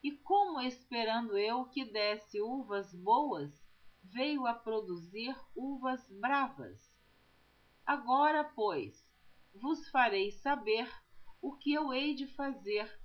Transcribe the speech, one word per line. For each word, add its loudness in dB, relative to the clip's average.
E -2
como, 2
esperando -2
eu 2
que -6
desse -2
uvas -4
boas, 2
veio -2
a 2
produzir -4
uvas -4
bravas? 0
Agora, 4
pois, -2
vos -2
farei 4
saber 0
o -6
que 0
eu 2
hei 0
de -6
fazer -4